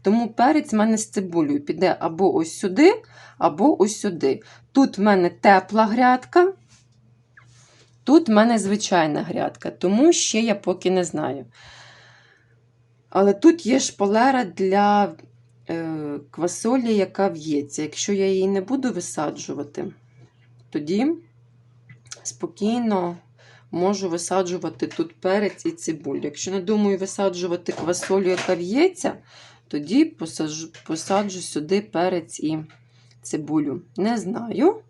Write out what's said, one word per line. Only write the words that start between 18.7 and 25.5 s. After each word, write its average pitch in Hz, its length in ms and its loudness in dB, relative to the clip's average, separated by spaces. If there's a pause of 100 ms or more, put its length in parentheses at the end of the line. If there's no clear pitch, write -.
висаджувати, 147 1000 -8 (760)
тоді 175 380 -2 (1160)
спокійно 202 960 -4 (540)
можу 190 380 -2
висаджувати 175 800 -4
тут 165 280 -6
перець 190 500 -2